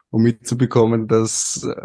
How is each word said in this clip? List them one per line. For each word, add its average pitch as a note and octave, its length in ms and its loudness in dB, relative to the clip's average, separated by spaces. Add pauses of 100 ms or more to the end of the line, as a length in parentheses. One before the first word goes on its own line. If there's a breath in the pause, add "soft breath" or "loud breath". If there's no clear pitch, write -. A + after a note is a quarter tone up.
(100)
um A2+ 120 0
mitzubekommen, A#2 840 2
dass, A2 580 -2
äh, - 200 -8